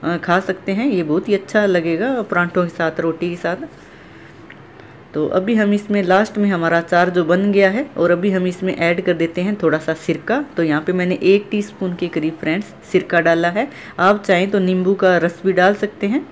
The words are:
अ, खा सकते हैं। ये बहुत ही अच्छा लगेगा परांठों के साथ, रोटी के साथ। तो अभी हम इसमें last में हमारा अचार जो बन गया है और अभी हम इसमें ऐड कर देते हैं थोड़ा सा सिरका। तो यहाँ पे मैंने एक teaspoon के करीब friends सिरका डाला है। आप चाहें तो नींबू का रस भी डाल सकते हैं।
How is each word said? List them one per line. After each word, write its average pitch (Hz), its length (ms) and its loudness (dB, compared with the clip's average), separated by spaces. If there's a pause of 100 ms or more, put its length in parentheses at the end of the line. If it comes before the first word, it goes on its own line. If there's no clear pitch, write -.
अ, 170 140 -2
खा 175 220 0
सकते 190 320 -6
हैं। 220 160 -2
ये 190 160 0
बहुत 156 260 -2
ही 208 40 2
अच्छा 208 320 0
लगेगा 185 560 0
परांठों 175 420 0
के 170 60 -2
साथ, 160 300 -4
रोटी 165 300 -2
के 175 60 -6
साथ। 175 200 -4 (1600)
तो 151 140 -2
अभी 190 280 0
हम 208 180 2
इसमें 202 300 0
last 190 340 2
में 202 120 2
हमारा 170 280 2
अचार 175 320 2
जो 175 160 0
बन 185 260 2
गया 196 180 4
है 247 280 -4
और 170 140 2
अभी 175 200 0
हम 185 160 0
इसमें 185 280 -4
ऐड 170 260 0
कर 180 120 0
देते 165 280 -2
हैं 202 220 -2
थोड़ा 156 140 2
सा 156 160 -4
सिरका। 190 520 -4 (120)
तो 170 60 0
यहाँ 156 180 0
पे 180 120 -2
मैंने 180 300 0
एक 202 280 4
teaspoon 202 440 -4
के 175 120 -4
करीब 160 260 -2
friends 160 400 -6 (180)
सिरका 175 300 2
डाला 170 280 2
है। 220 200 -4 (300)
आप 202 240 4
चाहें 190 280 2
तो 208 80 2
नींबू 185 340 2
का 185 240 4
रस 170 280 -2
भी 190 80 2
डाल 180 200 4
सकते 202 340 -4
हैं। 247 240 -2